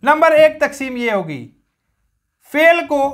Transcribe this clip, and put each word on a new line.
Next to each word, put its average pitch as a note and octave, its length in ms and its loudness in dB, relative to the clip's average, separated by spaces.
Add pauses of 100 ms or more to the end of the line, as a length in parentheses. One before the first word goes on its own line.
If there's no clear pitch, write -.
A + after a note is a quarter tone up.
नंबर D#4 320 2
एक D#4 280 2
तकसीम C4+ 360 -8
ये A#3 120 -2
होगी, D#3+ 320 -6 (1080)
फ़ेल E4 340 2
को C#4+ 180 -2 (100)